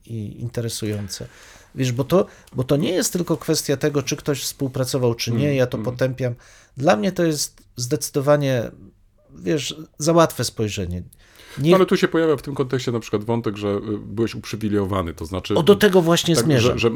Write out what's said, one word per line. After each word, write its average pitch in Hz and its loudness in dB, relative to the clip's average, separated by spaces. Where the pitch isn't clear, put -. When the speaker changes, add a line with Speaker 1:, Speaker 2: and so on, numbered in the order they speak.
Speaker 1:
i-, 110 -10
interesujące. 107 -6
Wiesz, 127 -2
bo 127 -2
to, 185 2
bo 127 -2
to 143 2
nie 151 0
jest 330 0
tylko 170 -2
kwestia 151 -2
tego, 147 0
czy 143 -4
ktoś - -4
współpracował, 127 -2
czy - -6
nie, 117 0
Speaker 2:
Mhm, 143 2
Speaker 1:
ja 127 2
to 123 -4
Speaker 2:
mhm. 120 -4
Speaker 1:
potępiam. 127 -2
Dla 170 4
mnie 202 -2
to 175 0
jest - -2
zdecydowanie, 139 0
wiesz, 156 -2
za 156 0
łatwe 160 4
spojrzenie. 92 -4
Nie 147 4
Speaker 2:
No, 180 8
ale 185 6
tu 190 2
się 185 2
pojawia 160 2
w - -8
tym 143 -8
kontekście 131 -2
na 113 -2
przykład 104 -4
wątek, 117 -2
że, 104 -4
y, 104 -2
byłeś 110 -4
uprzywilejowany, 101 -2
to 82 -12
znaczy 92 -4
Speaker 1:
O, 165 4
do 196 6
tego 190 4
właśnie 165 2
Speaker 2:
tak, 123 2
Speaker 1:
zmierzam. 123 4
Speaker 2:
że, 117 2
że - -